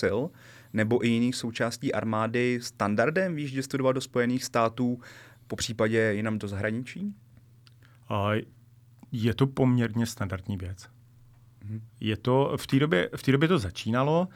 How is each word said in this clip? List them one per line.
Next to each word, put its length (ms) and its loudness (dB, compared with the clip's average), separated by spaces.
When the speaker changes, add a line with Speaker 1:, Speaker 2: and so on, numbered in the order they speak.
Speaker 1:
sil 180 2
nebo 320 2
i 20 4
jiných 280 2
součástí 580 -4
armády 680 0
standardem 720 0
výjíždět 300 -4
studovat 260 0
do 100 0
Spojených 420 0
států, 560 0
popřípadě 640 2
jinam 260 -2
do 80 -8
zahraničí? 680 -4
Speaker 2:
A 220 0
je 220 0
to 140 2
poměrně 580 2
standardní 520 -6
věc. 320 -10
Speaker 1:
Mhm. 180 -10
Speaker 2:
Je 180 -2
to, 400 2
v 100 -8
té 120 4
době, 360 2
v 80 -10
té 80 4
době 160 6
to 120 4
začínalo, 760 0